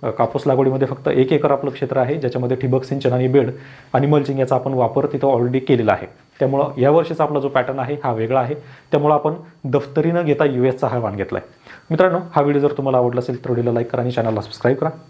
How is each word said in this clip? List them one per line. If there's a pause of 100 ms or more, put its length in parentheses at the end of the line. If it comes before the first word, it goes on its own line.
अ,
कापूस
लागवडीमध्ये
फक्त
एक
एकर
आपलं
क्षेत्र
आहे,
ज्याच्यामध्ये
ठिबक
सिंचन
आणि
बेड (420)
आणि
मल्चिंग
याचा
आपण
वापर
तिथं
already (100)
केलेला
आहे. (320)
त्यामुळं
यावर्षीचा
आपला
जो
पॅटर्न
आहे
हा
वेगळा
आहे, (360)
त्यामुळं
आपण (300)
दफ्तरी
न
घेता
यूएसचा
हा
वाण
घेतला
आहे. (380)
मित्रांनो, (180)
हा
व्हिडिओ
जर
तुम्हाला
आवडला
असेल
तर
व्हिडिओला
लाईक
करा
आणि
चॅनलला
सबस्क्राईब
करा. (200)